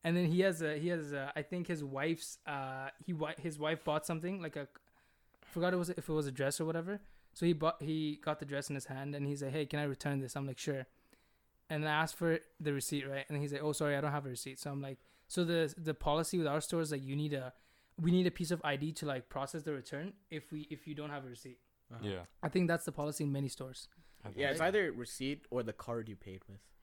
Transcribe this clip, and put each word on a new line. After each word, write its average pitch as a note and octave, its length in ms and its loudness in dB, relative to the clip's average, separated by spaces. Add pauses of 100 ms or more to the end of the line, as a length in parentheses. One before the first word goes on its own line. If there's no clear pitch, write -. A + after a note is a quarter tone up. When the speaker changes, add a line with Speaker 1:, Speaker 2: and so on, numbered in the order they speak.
Speaker 1:
and E3 120 4
then F3+ 100 6
he E3+ 160 6
has F#3 200 4
a, D3+ 160 0
he D#3+ 120 0
has D#3 240 0
a, C#3 220 -4
I D#3 60 -2
think F3 260 -4
his D#3+ 160 0
wife's, C#3+ 640 -2
uh, C3+ 440 -4 (160)
he F3+ 80 -4
wi-, D#3 280 -2
his D#3 180 -4
wife D#3 240 0
bought D3+ 220 2
something, F3 360 -2
like D#3+ 140 -8
a, C#3+ 120 -6 (800)
forgot F3 280 2
it F3+ 40 4
was, F3 120 0
if E3 200 -4
it D#3 40 2
was D3+ 140 4
a C3+ 40 -2
dress C3+ 280 2
or D#3+ 60 2
whatever. E3 360 -2 (320)
So - 120 0
he E3+ 80 8
bought, D#3 280 2
he D3+ 420 0
got D3+ 160 0
the C#3+ 60 -6
dress C#3 240 -2
in C#3+ 60 -2
his C3+ 100 -4
hand, C#3 300 -6
and C#3 120 -2
he's C#3+ 160 -2
like, C3+ 80 -2
"Hey, D3+ 140 0
can D3 140 -2
I D3 40 2
return C#3 380 0
this?" B2+ 160 -6
I'm C#3 100 -2
like, C3 100 -6
"Sure." C3+ 280 -2 (840)
And D3+ 180 0
I D3+ 40 2
asked D#3+ 240 4
for E3 240 4 (200)
the D3+ 120 0
receipt, C#3 380 0
right? C#3 180 -4
And D3 100 -2
he's C#3+ 140 0
like, C#3+ 120 -2
"Oh, D3+ 100 2
sorry, D3 240 2
I C#3 40 2
don't D3 100 2
have C#3+ 140 -2
a C3+ 40 -4
receipt." C3 300 -8
So C#3+ 120 -6
I'm C#3 100 -4
like, C3+ 180 -8 (280)
so F3+ 160 2
the, E3 340 4
the D#3 160 -2
policy D#3 440 2
with E3 100 4
our D3 140 2
store E3 200 0
is, D#3 100 0
like, C#3 120 -2
you C3+ 120 -2
need D3 180 0
a, B2+ 180 -4 (480)
we E3+ 120 6
need F3+ 160 8
a F3 40 4
piece E3+ 200 -2
of E3+ 120 0
I D3 140 4
D D3+ 160 -2
to, - 120 -6
like, C3 220 -2
process C#3+ 360 -4
the D3+ 100 -2
return C#3+ 400 -6 (160)
if D3+ 220 -8
we, D3+ 180 -8
if D3+ 180 -10
you D3+ 80 -6
don't D3 140 -6
have C#3+ 160 -6
a - 20 -10
receipt. B2 300 -14 (340)
Speaker 2:
Uh-huh. A2+ 160 -6
Speaker 3:
Yeah. F#2+ 120 -2 (240)
Speaker 1:
I F3 60 0
think F3+ 200 4
that's E3+ 160 2
the D#3+ 60 -4
policy D3 340 -2
in C#3+ 80 0
many C#3 160 0
stores. - 400 -10 (340)
Speaker 3:
I G#2 60 -10
think F#2+ 100 -10
Speaker 2:
Yeah, C#3 120 2
it's D#3 80 0
Speaker 3:
so. D#3+ 60 4
Speaker 2:
either F#3+ 280 4
receipt C3+ 560 -6
or B2 140 0
the A2 100 -4
card A#2 340 -6
you G#2 80 -10
paid F#2+ 320 -14
with. G2 120 -16 (240)